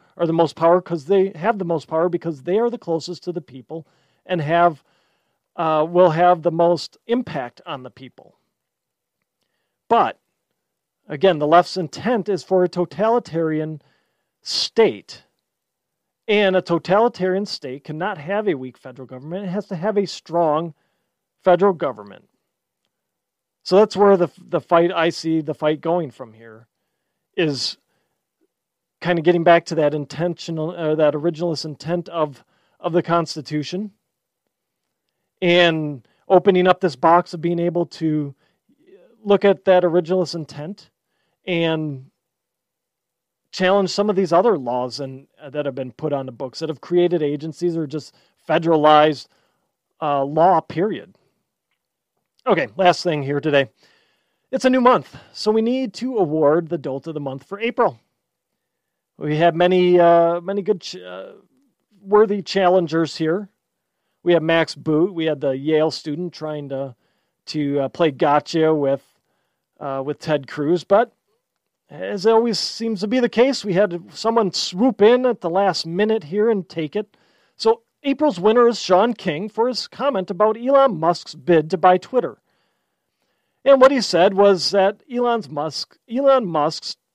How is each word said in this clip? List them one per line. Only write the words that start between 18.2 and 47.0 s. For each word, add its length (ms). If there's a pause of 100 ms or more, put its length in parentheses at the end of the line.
a 80
weak 220
federal 300
government. 380
It 40
has 180
to 80
have 220
a 100
strong 640 (720)
federal 300
government. 540 (1300)
So 160
that's 180
where 220
the, 120 (100)
the 220
fight, 300
I 180
see 320
the 120
fight 280
going 300
from 220
here, 340 (680)
is 420 (1200)
kind 180
of 60
getting 180
back 220
to 100
that 180
intentional, 800
uh, 240
that 180
originalist 520
intent 440
of, 340 (360)
of 140
the 100
Constitution 880 (1500)
and 640 (200)
opening 400
up 120
this 160
box 380
of 80
being 180
able 280
to 460 (920)
look 200
at 220
that 160
originalist 540
intent 560 (560)
and 640 (1400)
challenge 380
some 220
of 40
these 180
other 260
laws 400
and, 280 (140)
uh, 80
that 160
have 80
been 180
put 220
on 140
the 40
books 280
that 100
have 120
created 420